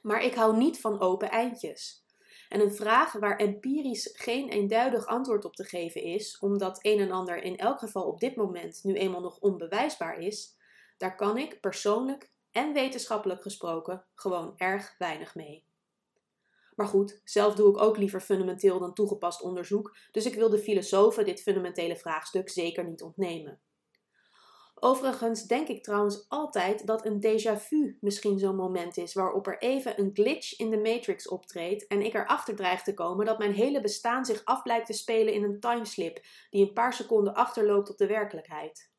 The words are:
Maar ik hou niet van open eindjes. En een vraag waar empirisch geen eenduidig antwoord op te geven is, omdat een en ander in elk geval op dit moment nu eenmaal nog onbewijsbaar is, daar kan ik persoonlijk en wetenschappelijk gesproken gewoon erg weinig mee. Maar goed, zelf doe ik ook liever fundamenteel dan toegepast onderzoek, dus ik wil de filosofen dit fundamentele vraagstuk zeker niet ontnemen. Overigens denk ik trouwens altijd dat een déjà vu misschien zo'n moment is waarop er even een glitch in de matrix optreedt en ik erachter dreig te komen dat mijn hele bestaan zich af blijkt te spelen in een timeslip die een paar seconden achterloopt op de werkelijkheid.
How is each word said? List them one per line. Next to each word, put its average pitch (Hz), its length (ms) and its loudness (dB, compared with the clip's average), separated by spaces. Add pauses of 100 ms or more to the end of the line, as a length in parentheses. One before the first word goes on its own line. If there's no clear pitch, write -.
Maar 220 220 0
ik 247 120 0
hou 220 220 6
niet 269 220 4
van 208 200 -2
open 185 300 2
eindjes. - 720 -4 (480)
En 208 120 2
een 202 140 4
vraag 247 380 4
waar 208 240 0
empirisch 247 760 -2
geen 254 360 -4
eenduidig 220 560 2
antwoord 226 400 -2
op - 100 -10
te 240 80 -12
geven 170 380 -8
is, 185 380 -6
omdat 196 420 -2
een 214 180 4
en 196 120 0
ander 180 320 -4
in 180 140 -6
elk 262 220 0
geval 196 240 -6
op - 160 -4
dit 262 160 -2
moment 175 480 -6
nu 196 100 0
eenmaal 185 280 -2
nog 180 180 -10
onbewijsbaar 180 800 -2
is, - 380 -8 (400)
daar 180 180 -6
kan 214 220 0
ik 302 240 -6
persoonlijk 233 680 -2 (200)
en 294 220 0
wetenschappelijk 233 680 -2
gesproken 180 640 -8 (100)
gewoon 180 420 -4
erg 196 400 -2
weinig 165 380 -6
mee. 151 280 -14 (1120)
Maar 202 120 0
goed, 202 360 2
zelf 208 320 4
doe 208 140 10
ik 202 120 6
ook 214 160 6
liever 196 240 0
fundamenteel 190 580 2
dan 180 140 -4
toegepast 196 480 0
onderzoek, 180 540 -4 (160)
dus 220 140 -2
ik 233 100 -2
wil 220 140 4
de 208 100 6
filosofen 208 680 4
dit 185 160 -4
fundamentele 175 560 -2
vraagstuk 170 520 -4
zeker 170 360 -2
niet 165 160 -10
ontnemen. 165 580 -6 (1300)
Overigens 254 580 2
denk 294 240 0
ik - 160 -8
trouwens 208 460 0
altijd 214 580 -2
dat 220 180 0
een 208 200 -2
déjà 214 360 2
vu - 400 0
misschien 202 380 0
zo'n 196 160 2
moment 185 420 -4
is 175 160 -6
waarop 196 340 -2
er 180 140 -6
even 262 380 0
een 196 140 2
glitch 254 460 0
in 220 100 -2
de 220 80 2
matrix 220 500 -2
optreedt 185 600 -6
en 202 140 2
ik 220 120 -2
erachter 226 420 0
dreig 185 280 0
te 196 100 -2
komen 185 320 -2
dat 220 120 0
mijn 208 160 0
hele 262 280 2
bestaan 233 440 -2
zich 220 200 -2
af 262 180 0
blijkt 233 220 0
te 220 80 -8
spelen 220 400 2
in 208 100 0
een 202 160 -2
timeslip 208 640 -4 (240)
die 196 180 6
een 196 60 -10
paar 247 200 2
seconden 208 400 2
achterloopt 208 560 2
op 208 80 -12
de 196 100 4
werkelijkheid. 160 920 -6